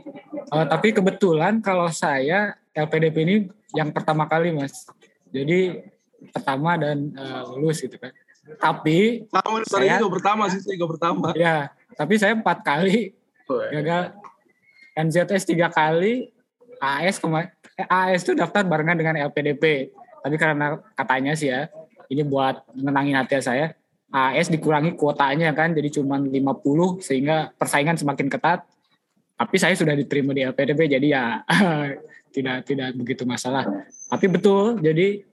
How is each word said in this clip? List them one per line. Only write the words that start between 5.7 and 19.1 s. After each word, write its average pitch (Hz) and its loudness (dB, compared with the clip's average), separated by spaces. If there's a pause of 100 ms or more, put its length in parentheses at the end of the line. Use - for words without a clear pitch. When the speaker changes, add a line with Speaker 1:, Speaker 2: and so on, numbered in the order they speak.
Speaker 1:
pertama 156 -2
dan, 147 -2
eh, 131 -10
lulus 147 -2
gitu 117 -10
kan. 131 -16 (480)
Tapi 175 2
Speaker 2:
Sama, - -2
saya 196 2
Speaker 1:
saya - -
Speaker 2:
juga 185 0
pertama 214 2
sih, 190 -4
saya 196 -8
juga 160 -4
pertama. 170 -2
Speaker 1:
Ya, 156 0 (240)
tapi 151 0
saya 208 2
empat 196 -2
kali 185 0 (360)
gagal. 147 -4 (800)
N 160 0
Z 170 2
S 190 0
tiga 165 2
kali, 170 2 (480)
A 143 -2
S 190 0
kema-, 165 -2 (240)
eh, 190 -8
A 185 2
S 175 0
itu 311 0
daftar 190 2
barengan 160 0
dengan 160 0